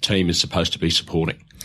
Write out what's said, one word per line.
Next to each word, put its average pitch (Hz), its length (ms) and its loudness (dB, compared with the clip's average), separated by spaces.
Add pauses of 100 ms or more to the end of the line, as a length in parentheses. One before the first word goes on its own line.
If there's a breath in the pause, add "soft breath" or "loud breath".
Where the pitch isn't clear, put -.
team 95 300 2
is 85 100 2
supposed - 320 0
to - 60 -6
be 82 100 0
supporting? - 560 -2 (200 loud breath)